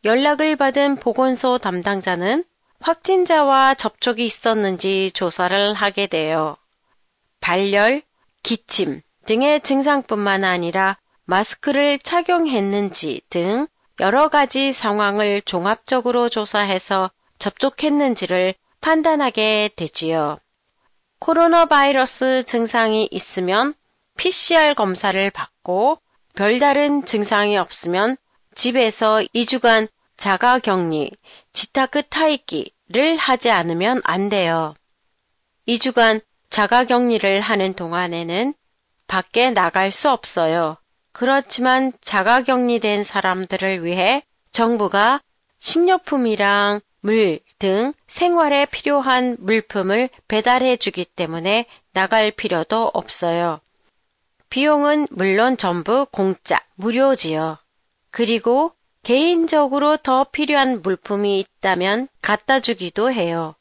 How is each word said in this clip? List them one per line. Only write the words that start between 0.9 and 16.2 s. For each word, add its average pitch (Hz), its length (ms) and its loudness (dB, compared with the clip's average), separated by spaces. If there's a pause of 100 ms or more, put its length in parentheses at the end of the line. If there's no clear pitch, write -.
보건소 254 640 0
담당자는 190 840 -2 (380)
확진자와 302 920 2
접촉이 233 500 -4
있었는지 196 880 -2
조사를 190 600 -2
하게 202 340 -2
돼요. 156 500 -2 (840)
발열, 202 640 2 (420)
기침 160 580 -4 (240)
등의 285 360 2
증상뿐만 254 840 0
아니라 185 540 0 (260)
마스크를 277 760 0
착용했는지 202 1300 -2
등 202 380 -2 (320)
여러 254 280 4
가지 269 440 0
상황을 208 720 0
종합적으로 240 840 0